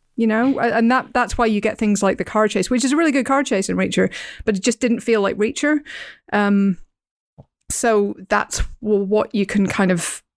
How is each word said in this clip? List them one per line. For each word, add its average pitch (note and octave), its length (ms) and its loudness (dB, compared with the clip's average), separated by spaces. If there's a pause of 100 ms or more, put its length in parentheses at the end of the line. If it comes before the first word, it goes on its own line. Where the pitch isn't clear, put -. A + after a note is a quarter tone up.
(140)
you A3+ 140 0
know, A#3 320 2
a-, A#3 160 0
and A#3 160 4
that, - 200 -2
that's A#3+ 260 -2
why A#3+ 80 2
you G#3+ 140 2
get G#3 160 -2
things G#3 280 0
like F#3+ 140 2
the - 60 -4
car G#3+ 220 2
chase, G#3 240 -2
which B3 140 0
is C4 80 0
a D4 40 2
really E4 160 2
good B3+ 140 0
car C4+ 160 2
chase G3 260 -2
in F#3 80 -2
Reacher, F#3+ 360 0 (320)
but G#3 120 0
it F#3+ 60 -6
just A#3+ 160 0
didn't A#3 220 0
feel A3 220 0
like G3 140 -2
Reacher. D4 440 0 (520)
Um, G3+ 460 2 (920)
so G#3 440 2 (140)
that's - 340 -2 (200)
w-, G#3 220 2
what G#3+ 300 0
you G3+ 120 0
can G3+ 200 0
kind F#3 240 0
of - 320 -2 (140)